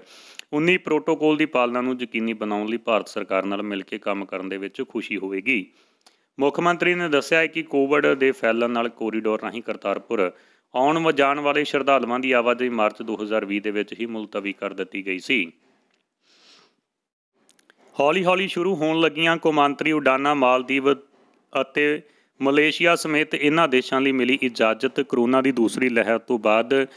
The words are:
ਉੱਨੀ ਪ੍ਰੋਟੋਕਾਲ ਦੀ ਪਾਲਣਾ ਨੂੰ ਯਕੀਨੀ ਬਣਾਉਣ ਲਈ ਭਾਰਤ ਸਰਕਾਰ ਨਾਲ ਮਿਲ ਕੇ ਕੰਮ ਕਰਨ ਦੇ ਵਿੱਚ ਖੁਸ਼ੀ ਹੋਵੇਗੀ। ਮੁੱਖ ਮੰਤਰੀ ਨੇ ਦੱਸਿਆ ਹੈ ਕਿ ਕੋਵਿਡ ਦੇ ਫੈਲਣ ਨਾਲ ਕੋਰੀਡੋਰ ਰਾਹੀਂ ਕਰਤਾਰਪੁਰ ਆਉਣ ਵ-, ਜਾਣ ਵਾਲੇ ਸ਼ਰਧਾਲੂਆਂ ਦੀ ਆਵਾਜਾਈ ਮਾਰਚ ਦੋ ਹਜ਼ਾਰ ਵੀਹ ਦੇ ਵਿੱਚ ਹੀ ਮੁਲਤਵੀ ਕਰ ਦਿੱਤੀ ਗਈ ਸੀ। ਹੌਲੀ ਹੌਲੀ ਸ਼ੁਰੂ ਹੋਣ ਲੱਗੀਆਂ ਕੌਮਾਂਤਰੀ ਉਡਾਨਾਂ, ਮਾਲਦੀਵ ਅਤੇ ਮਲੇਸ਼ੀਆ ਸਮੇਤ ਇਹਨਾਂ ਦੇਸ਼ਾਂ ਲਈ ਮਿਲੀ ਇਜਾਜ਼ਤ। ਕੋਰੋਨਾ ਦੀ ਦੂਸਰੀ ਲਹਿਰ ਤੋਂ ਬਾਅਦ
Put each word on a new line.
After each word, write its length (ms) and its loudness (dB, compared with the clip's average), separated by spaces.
ਉੱਨੀ 240 2
ਪ੍ਰੋਟੋਕਾਲ 600 0
ਦੀ 100 0
ਪਾਲਣਾ 340 0
ਨੂੰ 200 -2
ਯਕੀਨੀ 320 -4
ਬਣਾਉਣ 360 -4
ਲਈ 80 -4
ਭਾਰਤ 320 -2
ਸਰਕਾਰ 360 -4
ਨਾਲ 180 -6
ਮਿਲ 200 -6
ਕੇ 160 -10
ਕੰਮ 260 -6
ਕਰਨ 240 -10
ਦੇ 80 -8
ਵਿੱਚ 320 -10
ਖੁਸ਼ੀ 280 -8
ਹੋਵੇਗੀ। 500 -4
ਮੁੱਖ 200 0
ਮੰਤਰੀ 340 2
ਨੇ 140 -4
ਦੱਸਿਆ 300 0
ਹੈ 80 2
ਕਿ 160 -6
ਕੋਵਿਡ 440 2
ਦੇ 260 2
ਫੈਲਣ 380 0
ਨਾਲ 180 -2
ਕੋਰੀਡੋਰ 520 -4
ਰਾਹੀਂ 220 -10
ਕਰਤਾਰਪੁਰ 680 -4
ਆਉਣ 240 2
ਵ-, 120 0
ਜਾਣ 300 2
ਵਾਲੇ 240 0
ਸ਼ਰਧਾਲੂਆਂ 560 0
ਦੀ 120 -2
ਆਵਾਜਾਈ 360 2
ਮਾਰਚ 340 -2
ਦੋ 200 -6
ਹਜ਼ਾਰ 220 -2
ਵੀਹ 180 -4
ਦੇ 80 -4
ਵਿੱਚ 300 -4
ਹੀ 60 -6
ਮੁਲਤਵੀ 460 -8
ਕਰ 200 -8
ਦਿੱਤੀ 340 -8
ਗਈ 120 -4
ਸੀ। 340 -4
ਹੌਲੀ 240 2
ਹੌਲੀ 240 0
ਸ਼ੁਰੂ 260 -2
ਹੋਣ 260 0
ਲੱਗੀਆਂ 360 2
ਕੌਮਾਂਤਰੀ 560 2
ਉਡਾਨਾਂ, 420 2
ਮਾਲਦੀਵ 580 2
ਅਤੇ 420 0
ਮਲੇਸ਼ੀਆ 540 4
ਸਮੇਤ 380 -2
ਇਹਨਾਂ 340 2
ਦੇਸ਼ਾਂ 320 2
ਲਈ 120 2
ਮਿਲੀ 300 2
ਇਜਾਜ਼ਤ। 580 0
ਕੋਰੋਨਾ 400 2
ਦੀ 120 2
ਦੂਸਰੀ 360 0
ਲਹਿਰ 300 0
ਤੋਂ 200 -2
ਬਾਅਦ 480 2